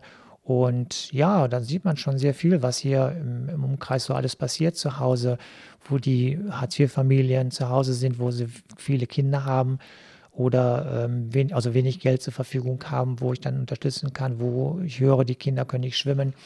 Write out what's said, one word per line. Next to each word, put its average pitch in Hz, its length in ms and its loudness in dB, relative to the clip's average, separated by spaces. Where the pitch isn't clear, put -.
Und 123 680 0
ja, 156 360 4
dann 120 160 -2
sieht 143 220 -4
man 156 120 2
schon 135 220 -2
sehr 139 160 2
viel, 170 260 2
was 127 160 0
hier 135 420 0
im, 123 300 -6
im 147 140 -4
Umkreis 135 420 -2
so 139 80 -2
alles 131 220 -2
passiert 156 400 -2
zu 139 240 -4
Hause, 123 400 0
wo 143 80 2
die 127 420 0
Hartz-vier-Familien 131 960 2
zu 127 200 -4
Hause 131 260 2
sind, 123 240 -2
wo 123 100 0
sie 120 160 -4
viele 127 300 -2
Kinder 139 360 0
haben 131 360 0
oder, 123 760 2
ähm, 120 280 -4
wen-, 135 180 2
also 120 220 0
wenig 127 260 2
Geld 131 220 2
zur - 100 -6
Verfügung 127 540 -4
haben, 127 360 -2
wo 127 120 0
ich 127 60 -6
dann 135 200 -4
unterstützen 131 540 -4
kann, 127 260 -4
wo 131 460 -2
ich 127 140 -6
höre, 135 260 6
die 123 80 -2
Kinder 127 320 -2
können 127 200 -4
nicht 127 120 -4
schwimmen 139 380 0